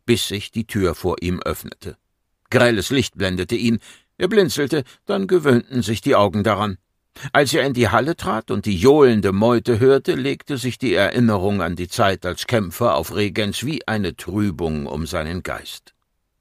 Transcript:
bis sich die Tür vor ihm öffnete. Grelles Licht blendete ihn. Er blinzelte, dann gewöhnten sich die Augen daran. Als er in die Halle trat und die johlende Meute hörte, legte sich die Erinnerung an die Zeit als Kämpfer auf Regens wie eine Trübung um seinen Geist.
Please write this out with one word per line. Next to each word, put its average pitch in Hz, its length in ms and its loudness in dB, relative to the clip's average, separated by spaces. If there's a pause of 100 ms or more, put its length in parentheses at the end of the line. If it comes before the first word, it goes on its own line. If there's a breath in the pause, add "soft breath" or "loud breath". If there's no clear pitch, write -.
bis 117 220 2
sich 101 240 -8
die 113 140 -6
Tür 92 280 0
vor 90 260 -4
ihm 90 200 -4
öffnete. - 580 -10 (500)
Grelles 120 400 2
Licht 135 300 0
blendete 90 380 -2
ihn. 113 220 0 (380 loud breath)
Er 185 120 -2
blinzelte, 156 560 0 (200 soft breath)
dann 196 220 -2
gewöhnten 135 560 2
sich 104 180 -2
die 135 140 2
Augen 101 300 2
daran. 101 340 -2 (540 loud breath)
Als 139 200 4
er 135 140 2
in 139 80 -2
die 117 160 2
Halle 127 260 0
trat - 340 -6
und 104 140 -4
die 101 120 0
johlende 117 560 6
Meute 113 480 2
hörte, 135 340 4
legte 139 420 -6
sich 120 220 -6
die 110 160 0
Erinnerung 101 680 2
an 85 160 -4
die 87 120 -8
Zeit 98 360 0
als 87 220 -6
Kämpfer 104 480 0
auf 76 200 -4
Regens 104 520 -4
wie 160 200 -6
eine 101 300 -4
Trübung 85 680 -4
um 76 200 -8
seinen 82 360 -6
Geist. - 520 -12 (460)